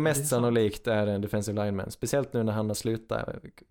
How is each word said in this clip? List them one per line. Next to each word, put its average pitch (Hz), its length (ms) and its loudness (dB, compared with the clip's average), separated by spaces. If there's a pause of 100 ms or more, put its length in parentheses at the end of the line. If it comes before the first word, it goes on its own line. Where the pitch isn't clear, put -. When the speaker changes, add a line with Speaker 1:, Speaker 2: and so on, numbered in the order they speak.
Speaker 1:
Ja, 151 40 2
Speaker 2:
mest 151 160 2
Speaker 1:
det - 20 0
är 147 40 -2
sant. - 40 -2
Speaker 2:
sannolikt 117 580 2
är 107 200 2
en 101 140 0
defensive 104 440 -2
lineman, 101 260 -4
speciellt 131 420 -2
nu 117 100 0
när 110 100 0
han 107 140 0
har 104 80 -2
slutat, 113 540 -4 (420)